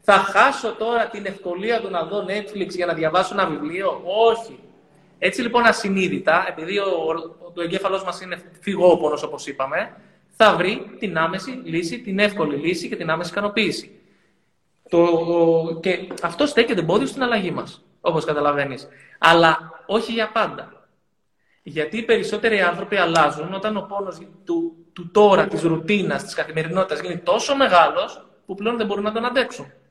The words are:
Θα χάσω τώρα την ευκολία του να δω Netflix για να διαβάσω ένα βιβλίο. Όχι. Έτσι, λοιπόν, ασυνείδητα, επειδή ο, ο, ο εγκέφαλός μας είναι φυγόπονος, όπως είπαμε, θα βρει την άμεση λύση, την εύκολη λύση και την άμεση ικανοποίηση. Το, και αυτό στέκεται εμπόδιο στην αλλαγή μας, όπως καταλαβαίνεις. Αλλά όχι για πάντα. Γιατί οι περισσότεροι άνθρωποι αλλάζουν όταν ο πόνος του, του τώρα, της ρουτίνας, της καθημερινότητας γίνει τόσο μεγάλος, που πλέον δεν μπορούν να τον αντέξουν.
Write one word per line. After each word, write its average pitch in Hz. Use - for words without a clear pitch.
Θα -
χάσω 214
τώρα 226
την 202
ευκολία 190
του 196
να 170
δω 190
Netflix 202
για 175
να 170
διαβάσω 160
ένα 196
βιβλίο. 156
Όχι. 226
Έτσι, 185
λοιπόν, 233
ασυνείδητα, 190
επειδή 175
ο, 202
ο, 165
ο 170
εγκέφαλός 190
μας 175
είναι 180
φυγόπονος, 165
όπως 147
είπαμε, 143
θα 202
βρει 185
την 170
άμεση 180
λύση, 175
την 190
εύκολη 180
λύση 165
και -
την 165
άμεση 170
ικανοποίηση. 202
Το, 175
και 180
αυτό 170
στέκεται 233
εμπόδιο 185
στην 269
αλλαγή 190
μας, -
όπως 165
καταλαβαίνεις. 147
Αλλά 165
όχι 226
για 220
πάντα. 139
Γιατί 151
οι 233
περισσότεροι 214
άνθρωποι 180
αλλάζουν 165
όταν 208
ο 196
πόνος 196
του, 170
του 175
τώρα, 196
της -
ρουτίνας, 165
της -
καθημερινότητας 160
γίνει 175
τόσο 233
μεγάλος, 180
που -
πλέον 214
δεν 220
μπορούν 202
να 214
τον 226
αντέξουν. 247